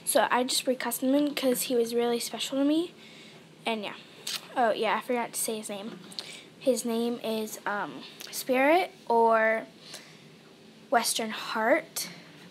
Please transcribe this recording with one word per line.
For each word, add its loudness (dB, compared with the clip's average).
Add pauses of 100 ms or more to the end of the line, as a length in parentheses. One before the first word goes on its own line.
So 4
I 2
just -2
recustom 0
him 2
'cause 0
he 0
was 0
really 2
special -6
to 4
me. 2 (720)
And -4
yeah. -8 (640)
Oh, 4
yeah, 0
I -2
forgot -4
to -4
say -4
his -12
name. -10 (580)
His 0
name -2
is, -6
um, -4 (300)
Spirit 4 (180)
or 4 (1200)
Western 2
Heart, 0 (420)